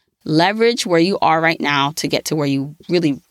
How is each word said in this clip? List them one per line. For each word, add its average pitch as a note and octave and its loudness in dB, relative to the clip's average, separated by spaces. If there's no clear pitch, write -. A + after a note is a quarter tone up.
Leverage G#3+ 0
where F3 2
you F#3 2
are D#3+ 2
right E3 0
now C#3+ 0
to D3+ -4
get C3+ -4
to D3+ -4
where C#3+ 0
you C#3 -2
really D#3+ 0